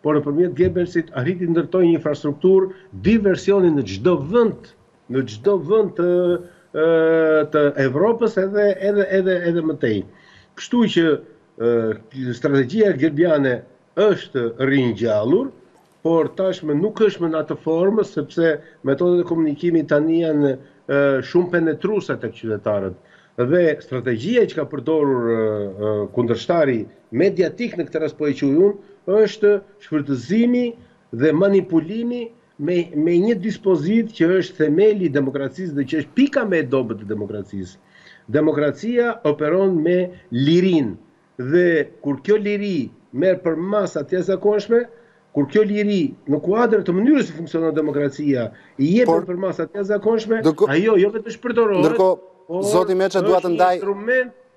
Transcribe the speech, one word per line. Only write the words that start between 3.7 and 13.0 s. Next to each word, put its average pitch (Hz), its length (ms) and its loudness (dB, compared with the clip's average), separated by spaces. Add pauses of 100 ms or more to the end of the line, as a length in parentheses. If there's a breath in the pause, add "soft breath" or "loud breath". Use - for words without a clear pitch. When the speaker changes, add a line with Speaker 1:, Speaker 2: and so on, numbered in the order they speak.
Speaker 1:
në 139 160 0
çdo 123 320 0
vend, 208 480 0 (400)
në 127 220 -2
çdo 117 340 -2
vend 202 320 0
të, 175 120 0 (680 loud breath)
ë, 156 120 2 (680)
të 151 80 4 (240)
Evropës 214 560 0
edhe, 202 240 0 (100)
edhe, 202 320 0
edhe, 190 300 0 (100)
edhe 170 160 0
më 156 160 -2
tej. 107 220 -2 (580 soft breath)
Kështu 240 220 0 (100)
që, 170 140 2 (500)
ë, 117 160 0 (640)
strategjia 143 640 0